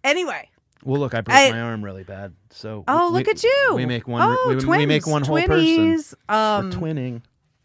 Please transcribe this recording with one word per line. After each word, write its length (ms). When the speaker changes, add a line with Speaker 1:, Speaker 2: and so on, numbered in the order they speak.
Speaker 1:
Anyway. 460
Speaker 2:
Well, 160
look, 140
I 80
broke 160
Speaker 1:
I 140
Speaker 2:
my 100
arm 220
really 200
bad. 300
So 360
Speaker 1:
Oh, 240
Speaker 2:
we, 80
Speaker 1:
look 100
at 140
you. 320
Speaker 2:
we 100
make 220
one, 160
Speaker 1:
Oh, 260
Speaker 2:
we, 60
we 200
make 180
Speaker 1:
twins, 40
Speaker 2:
one 160
whole 240
person. 180
Speaker 1:
twinnies. 480
Speaker 2:
We're 60
Speaker 1:
Um, 360
Speaker 2:
twinning. 500